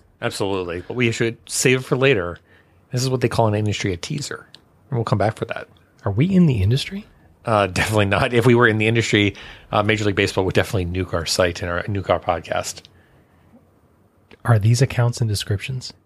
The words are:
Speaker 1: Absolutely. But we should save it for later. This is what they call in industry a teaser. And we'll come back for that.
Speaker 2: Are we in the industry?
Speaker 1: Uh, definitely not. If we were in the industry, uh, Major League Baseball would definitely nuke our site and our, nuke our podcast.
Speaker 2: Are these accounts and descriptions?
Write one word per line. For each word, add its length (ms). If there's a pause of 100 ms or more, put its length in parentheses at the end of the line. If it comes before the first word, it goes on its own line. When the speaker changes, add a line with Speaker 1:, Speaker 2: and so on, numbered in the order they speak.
(220)
Speaker 1:
Absolutely. 680
But 80
we 160
should 260 (100)
save 340
it 20
for 120
later. 420 (540)
This 120
is 60
what 120
they 80
call 200
in 40
industry 400
a 40
teaser. 500 (420)
And 80
we'll 80
come 140
back 180
for 80
that. 220 (380)
Speaker 2:
Are 60
we 220
in 140
the 160
industry? 420 (400)
Speaker 1:
Uh, 220
definitely 400
not. 260
If 140
we 80
were 120
in 120
the 80
industry, 480 (360)
uh, 120
Major 220
League 100
Baseball 300
would 100
definitely 300
nuke 280
our 140
site 340
and 80
our, 140
nuke 260
our 100
podcast. 640 (1600)
Speaker 2:
Are 160
these 220
accounts 400
and 80
descriptions? 640 (120)